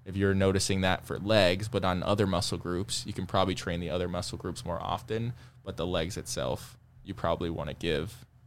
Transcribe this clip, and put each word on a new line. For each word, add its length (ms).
if 120
you're 180
noticing 480
that 220
for 140
legs, 480
but 180
on 200
other 220
muscle 320
groups, 460
you 80
can 140
probably 280
train 260
the 100
other 180
muscle 300
groups 260
more 160
often, 520
but 120
the 100
legs 300
itself, 640
you 120
probably 360
wanna 240
give 500